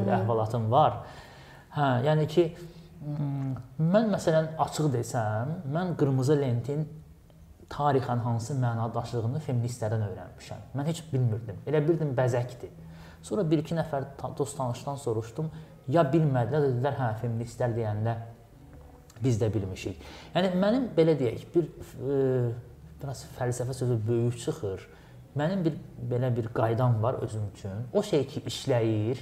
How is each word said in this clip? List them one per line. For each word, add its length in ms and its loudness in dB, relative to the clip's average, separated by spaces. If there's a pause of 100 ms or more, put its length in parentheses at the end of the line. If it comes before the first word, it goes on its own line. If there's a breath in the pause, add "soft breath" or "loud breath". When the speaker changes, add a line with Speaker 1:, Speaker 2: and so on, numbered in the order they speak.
Speaker 1:
bir 60 2
Speaker 2:
Mhm. 100 4
Speaker 1:
əhvalatın 480 2
var. 220 6 (840 loud breath)
Hə, 280 2
yəni 220 4
ki, 300 2 (440 loud breath)
m-, 560 -4 (240)
mən 360 4
məsələn, 300 4 (120)
açıq 340 0
desəm, 540 0 (260)
mən 240 0
qırmızı 440 4
lentin 480 0 (840)
tarixən 480 2
hansı 360 -2
məna 400 0
daşıdığını 440 -2
feministlərdən 720 -2
öyrənmişəm. 520 -12 (160)
Mən 100 -2
heç 160 -2 (100)
bilmirdim. 440 0 (100)
Elə 220 2
bildim 280 2
bəzəkdir. 540 0 (520 loud breath)
Sonra 280 0
bir-iki 240 2
nəfər 300 -2 (120)
ta-, 220 -8
dost 180 -2
tanışdan 400 -4
soruşdum. 540 -4 (380 loud breath)
Ya 140 6
bilmədilər, 640 4
dedilər, 320 2
"Hə, 240 0
feministlər 560 -2
deyəndə 380 0 (1120)
biz 180 2
də 120 2
bilmişik." 460 -4 (340 loud breath)
Yəni, 220 2
mənim, 400 2
belə 220 6
deyək, 260 0 (100)
bir, 100 4
e, 880 0 (500)
biraz 240 -8 (120)
fəlsəfə 360 -2
sözü 240 0 (100)
böyük 300 2
çıxır. 500 -4 (480 loud breath)
Mənim 280 0
bir, 80 2 (380)
belə 260 2
bir 120 -2
qaydam 540 2
var 120 2
özüm 280 -4 (120)
üçün. 160 -10 (220)
O 100 4
şey 240 2
ki, 140 -8
işləyir 800 0